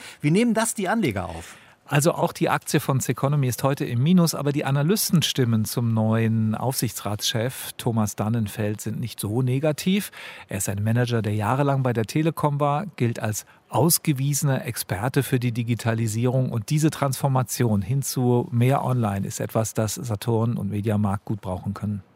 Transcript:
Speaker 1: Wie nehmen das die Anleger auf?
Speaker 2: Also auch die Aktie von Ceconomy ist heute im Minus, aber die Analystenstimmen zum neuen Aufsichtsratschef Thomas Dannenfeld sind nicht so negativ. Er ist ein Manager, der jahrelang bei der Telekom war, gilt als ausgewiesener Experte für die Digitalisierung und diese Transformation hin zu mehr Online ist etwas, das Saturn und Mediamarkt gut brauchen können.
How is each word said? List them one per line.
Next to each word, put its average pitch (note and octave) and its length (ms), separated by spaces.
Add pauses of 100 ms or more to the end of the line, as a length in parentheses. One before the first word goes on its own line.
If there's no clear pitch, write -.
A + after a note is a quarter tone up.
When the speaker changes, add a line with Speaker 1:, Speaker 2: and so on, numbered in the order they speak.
(200)
Speaker 1:
Wie D3 100
nehmen A3 240
das A3 200
die F3+ 160
Anleger B2+ 400
auf? E2 260 (300)
Speaker 2:
Also D3 280
auch E3 180
die - 180
Aktie D3 300
von C3+ 220
Ceconomy C#3 460
ist B2 140
heute C#3+ 220
im A#2+ 180
Minus, E3+ 340
aber C#3+ 180
die D3 100
Analystenstimmen C#3 1040
zum A#2 280
neuen A2 640
Aufsichtsratschef A#2 1200
Thomas A2+ 380
Dannenfeld G#2+ 640
sind A2 220
nicht - 180
so A2 220
negativ. D3+ 720 (360)
Er G2+ 120
ist G2+ 100
ein G2 120
Manager, A#2 400
der G#2 140
jahrelang C3+ 480
bei B2+ 80
der A2 140
Telekom D3+ 560
war, D3 240 (100)
gilt A#2 240
als G#2+ 260 (220)
ausgewiesener C#3 1000
Experte A2+ 580
für B2+ 160
die A#2+ 120
Digitalisierung A#2 1000
und A2+ 180
diese D3+ 200
Transformation B2+ 920
hin C3 200
zu B2 500
mehr B2 340
Online G#2 420
ist - 140
etwas, A2+ 320
das A2 220
Saturn A#2 600
und G2+ 140
Mediamarkt G#2 560
gut A2 160
brauchen F#2+ 320
können. G#2 280 (140)